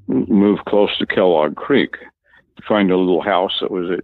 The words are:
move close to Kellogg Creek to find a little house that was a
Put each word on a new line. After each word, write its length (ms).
move 600
close 320
to 80
Kellogg 500
Creek 360
to 100
find 240
a 60
little 240
house 400
that 100
was 200
a 140